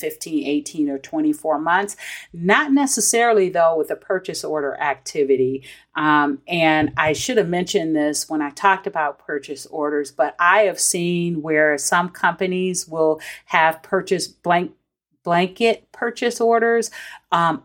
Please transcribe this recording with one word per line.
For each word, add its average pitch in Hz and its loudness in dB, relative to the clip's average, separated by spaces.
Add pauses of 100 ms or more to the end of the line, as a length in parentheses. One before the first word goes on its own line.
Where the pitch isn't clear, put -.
fifteen, 156 -4
eighteen, 147 -2
or 139 -4
twenty-four 151 -2
months. 175 -2 (340)
Not 214 2
necessarily, 233 2
though, 165 4
with 151 0
a 156 -4
purchase 185 -6
order 147 -4
activity. 135 0 (320)
Um, 147 2
and 156 2
I 156 2
should 233 -2
have 170 2
mentioned 175 -2
this 151 -2
when 156 -4
I 143 -6
talked 190 0
about 156 -4
purchase 143 -10
orders, 147 -4
but 151 -2
I 180 4 (100)
have 170 -4
seen 175 -2
where 151 2
some 180 0
companies 185 -2
will 160 2 (260)
have 160 2
purchase 185 -2
blank, 175 -2 (500)
blanket 185 0
purchase 233 -4
orders, 233 2 (400)
um, 170 2